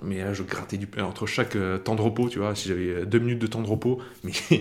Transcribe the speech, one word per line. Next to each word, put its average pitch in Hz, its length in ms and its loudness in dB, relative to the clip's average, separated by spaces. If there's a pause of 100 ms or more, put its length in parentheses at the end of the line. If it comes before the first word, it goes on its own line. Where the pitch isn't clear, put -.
mais 98 180 -2
là 101 100 0
je 95 120 -4
grattais 98 320 -6
du 101 100 -4
pain 107 160 -4
entre 98 240 -4
chaque, 110 300 0
euh, 95 200 2
temps 110 200 0
de 107 60 2
repos, 113 260 2
tu 120 100 -4
vois, 101 160 0
si 98 140 -4
j'avais, 90 200 0
euh, 87 160 -2
deux 101 140 4
minutes 120 220 2
de 113 80 2
temps 113 120 -2
de 110 60 -2
repos, 120 320 2 (140)
<laughs> - 100 -18
mais 90 100 -6 (280)